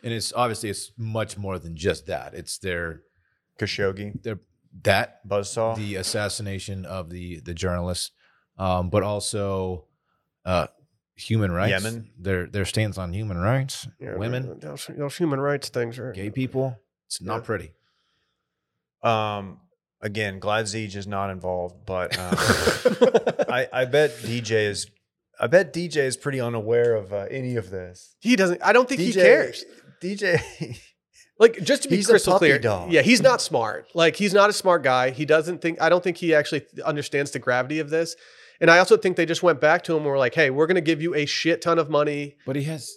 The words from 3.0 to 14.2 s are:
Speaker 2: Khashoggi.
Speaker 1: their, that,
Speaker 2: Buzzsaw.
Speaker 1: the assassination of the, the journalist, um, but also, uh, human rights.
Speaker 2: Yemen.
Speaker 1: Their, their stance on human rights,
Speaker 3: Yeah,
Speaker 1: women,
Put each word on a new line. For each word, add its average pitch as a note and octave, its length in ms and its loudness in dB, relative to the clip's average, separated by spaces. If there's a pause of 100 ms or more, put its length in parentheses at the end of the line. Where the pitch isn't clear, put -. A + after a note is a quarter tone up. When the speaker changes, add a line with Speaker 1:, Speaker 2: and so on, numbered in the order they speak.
Speaker 2:
Khashoggi. G2+ 640 -4
Speaker 1:
their, A2 160 -8 (440)
that, - 440 0
Speaker 2:
Buzzsaw. G#2 480 -2
Speaker 1:
the G#2 220 -6
assassination G2 880 -6
of F2+ 240 -10
the, F2 320 -12
the F2 140 -10
journalist, F2 580 -4 (460)
um, F#2 320 0
but G#2 120 2
also, G2 840 -4 (580)
uh, F2+ 220 0 (480)
human G#2+ 360 0
rights. F#2 200 0 (120)
Speaker 2:
Yemen. A2+ 360 -8
Speaker 1:
Their, F2+ 280 -4
their G2 200 -4
stance G#2+ 320 -2
on F2+ 160 -6
human G2+ 240 -6
rights, B2+ 500 -2 (100)
Speaker 3:
Yeah, - 180 -10
Speaker 1:
women, A#2+ 440 -6